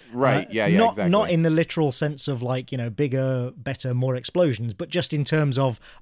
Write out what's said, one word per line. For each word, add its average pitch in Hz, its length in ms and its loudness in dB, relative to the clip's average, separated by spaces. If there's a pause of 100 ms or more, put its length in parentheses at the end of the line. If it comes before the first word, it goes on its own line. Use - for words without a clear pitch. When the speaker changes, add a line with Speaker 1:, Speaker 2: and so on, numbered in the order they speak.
(120)
Speaker 1:
Right, 135 340 2
Speaker 2:
Uh, - 40 -16
Speaker 1:
yeah, 107 160 0
yeah, 180 120 4
Speaker 2:
not, 226 120 6
Speaker 1:
exactly. 190 200 0
Speaker 2:
not 208 200 4
in 165 120 2
the 165 80 4
literal 156 420 0
sense 147 340 -4
of, 127 160 -4
like, 127 300 -4
you 135 60 -6
know, 117 120 -4
bigger, 131 680 -2
better, 127 380 -6
more 127 220 0
explosions, 120 580 0
but 170 140 -10
just - 240 -2
in 147 120 -2
terms 147 340 0
of, 131 200 0 (240)